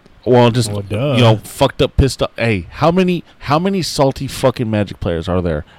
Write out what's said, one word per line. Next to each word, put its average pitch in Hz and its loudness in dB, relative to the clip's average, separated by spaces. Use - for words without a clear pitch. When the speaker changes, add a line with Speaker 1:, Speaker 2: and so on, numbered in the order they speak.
Speaker 1:
Well, 120 4
just, 113 0
Speaker 2:
Well, 101 -6
duh. 104 -2
Speaker 1:
you 123 2
know, 113 4
fucked - -2
up, 131 0
pissed 135 2
up. 127 -4
Hey, 107 -2
how 160 0
many, 180 0
how 147 0
many 190 -2
salty 139 -2
fucking 123 -2
Magic 107 -2
players 85 -4
are 90 0
there 80 -2